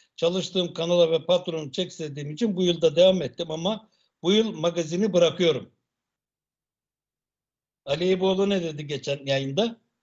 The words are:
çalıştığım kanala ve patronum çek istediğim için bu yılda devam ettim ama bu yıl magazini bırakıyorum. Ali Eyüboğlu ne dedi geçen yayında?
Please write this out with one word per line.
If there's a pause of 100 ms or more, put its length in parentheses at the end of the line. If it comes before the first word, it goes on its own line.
(160)
çalıştığım
kanala
ve
patronum
çek
istediğim
için
bu
yılda
devam
ettim
ama (340)
bu
yıl
magazini
bırakıyorum. (2250)
Ali
Eyüboğlu
ne
dedi
geçen
yayında? (220)